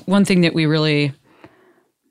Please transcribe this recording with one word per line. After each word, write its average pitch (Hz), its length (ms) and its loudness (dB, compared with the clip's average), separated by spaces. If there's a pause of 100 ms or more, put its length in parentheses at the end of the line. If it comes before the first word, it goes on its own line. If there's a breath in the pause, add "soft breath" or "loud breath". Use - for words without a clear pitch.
one 196 180 2
thing 180 160 0
that 170 140 0
we 165 100 0
really 151 480 0 (1000 soft breath)